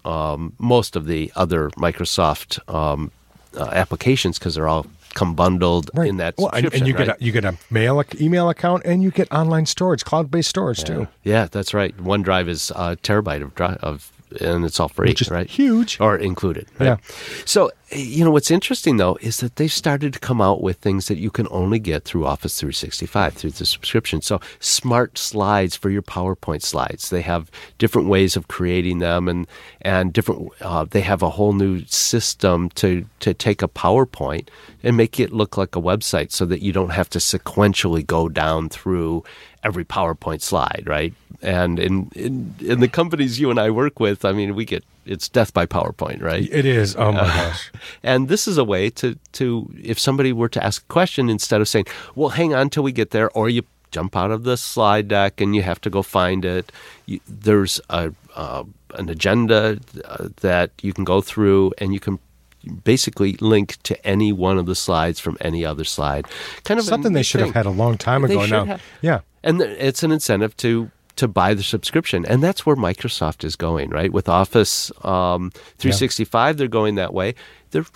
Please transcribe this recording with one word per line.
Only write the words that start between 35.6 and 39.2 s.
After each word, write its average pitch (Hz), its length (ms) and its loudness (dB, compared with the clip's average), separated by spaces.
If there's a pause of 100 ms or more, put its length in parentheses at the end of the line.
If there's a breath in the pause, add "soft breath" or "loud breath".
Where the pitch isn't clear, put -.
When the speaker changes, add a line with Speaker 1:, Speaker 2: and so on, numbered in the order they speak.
Speaker 1:
a 90 60 -2
website 90 500 0
so 92 140 -2
that 85 160 -2
you 95 100 -2
don't 92 200 0
have 87 180 -2
to - 80 -4
sequentially 92 880 0
go 82 240 0
down 80 400 -2
through 85 520 -4 (400 loud breath)